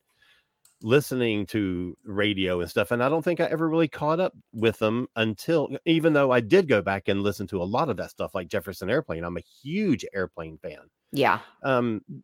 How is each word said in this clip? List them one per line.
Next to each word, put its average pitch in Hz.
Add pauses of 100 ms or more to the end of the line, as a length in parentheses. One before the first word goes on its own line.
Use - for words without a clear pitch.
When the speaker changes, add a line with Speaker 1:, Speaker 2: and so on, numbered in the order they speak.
(800)
Speaker 1:
listening 117
to 92
radio 95
and 85
stuff, 107
and 120
I 127
don't 156
think 175
I 165
ever 160
really 160
caught 156
up 185 (200)
with 113
them 113
until, 113 (180)
even 165
though 139
I 123
did 147
go 107
back 98
and 101
listen 101
to 98
a 87
lot 123
of 107
that 85
stuff, -
like 92
Jefferson 95
Airplane. 90
I'm 87
a 85
huge 160 (100)
Airplane 85
fan. - (220)
Speaker 2:
Yeah. 113 (240)
Speaker 1:
Um, 120 (220)